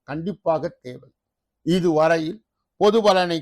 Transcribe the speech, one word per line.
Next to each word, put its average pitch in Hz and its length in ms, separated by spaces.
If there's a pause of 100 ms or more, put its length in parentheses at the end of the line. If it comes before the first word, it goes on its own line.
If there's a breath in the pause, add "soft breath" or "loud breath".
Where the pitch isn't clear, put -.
கண்டிப்பாக 160 680
தேவை. 123 340 (560)
இதுவரையில் 165 720 (420)
பொது 208 220
பலனை 185 400